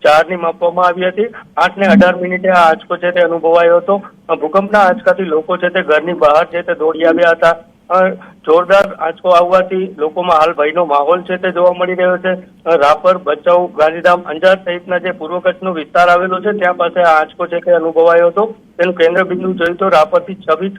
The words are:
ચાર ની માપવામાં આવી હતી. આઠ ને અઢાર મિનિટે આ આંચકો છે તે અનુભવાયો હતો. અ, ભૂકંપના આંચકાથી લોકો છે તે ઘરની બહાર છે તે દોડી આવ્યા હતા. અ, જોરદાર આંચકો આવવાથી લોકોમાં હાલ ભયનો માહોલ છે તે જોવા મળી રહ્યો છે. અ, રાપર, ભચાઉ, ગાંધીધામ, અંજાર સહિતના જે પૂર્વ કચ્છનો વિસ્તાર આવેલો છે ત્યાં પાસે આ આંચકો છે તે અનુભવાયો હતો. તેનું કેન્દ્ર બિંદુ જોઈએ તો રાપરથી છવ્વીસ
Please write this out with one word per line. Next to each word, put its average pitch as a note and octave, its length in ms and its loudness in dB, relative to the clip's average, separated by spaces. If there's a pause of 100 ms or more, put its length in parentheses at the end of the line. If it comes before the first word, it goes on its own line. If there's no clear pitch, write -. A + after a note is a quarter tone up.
ચાર D#3 260 4
ની F#3 60 -6
માપવામાં F3 500 -2
આવી F3+ 220 -2
હતી. G3+ 180 -4 (300)
આઠ F3+ 220 0
ને G3 80 0
અઢાર F3+ 300 4
મિનિટે F3+ 320 -4
આ F3 200 4
આંચકો D#3+ 280 -2
છે F3 140 -4
તે F3 100 -2
અનુભવાયો E3+ 560 2
હતો. F#3+ 260 -2 (260)
અ, E3 60 0
ભૂકંપના F#3+ 440 -2
આંચકાથી F#3 440 0
લોકો D#3+ 340 -4
છે F3 120 -4
તે F3+ 140 -2
ઘરની D#3 300 -2
બહાર D#3 320 2
છે E3+ 180 -8
તે F3 120 -4
દોડી D#3 280 -4
આવ્યા E3+ 280 2
હતા. E3 260 2 (340)
અ, F#3 180 2 (380)
જોરદાર F3+ 480 2
આંચકો E3 340 -6
આવવાથી F#3 680 0
લોકોમાં E3 380 -2
હાલ D#3 160 2
ભયનો D#3+ 320 -2
માહોલ D3 380 0
છે - 140 -8
તે F#3 140 -4
જોવા F3+ 220 2
મળી F3+ 220 -4
રહ્યો F3+ 240 0
છે. F#3 140 -4 (340)
અ, E3 100 2
રાપર, D3+ 420 2
ભચાઉ, F3 500 0
ગાંધીધામ, E3+ 520 0
અંજાર F3 360 0
સહિતના F3+ 420 -6
જે F3+ 120 -6
પૂર્વ D#3+ 280 -8
કચ્છનો F#3 340 -4
વિસ્તાર E3+ 360 0
આવેલો F3+ 320 0
છે G#3 180 -4
ત્યાં F3+ 160 -2
પાસે F3 260 -4
આ E3 200 4
આંચકો D#3 260 -6
છે E3 140 -6
તે F3+ 120 0
અનુભવાયો E3 540 2
હતો. G3+ 280 -2 (240)
તેનું F3+ 160 0
કેન્દ્ર F3 300 0
બિંદુ F#3 280 -6
જોઈએ F3 220 -4
તો F#3+ 140 -2
રાપરથી E3+ 460 0
છવ્વીસ E3+ 440 -4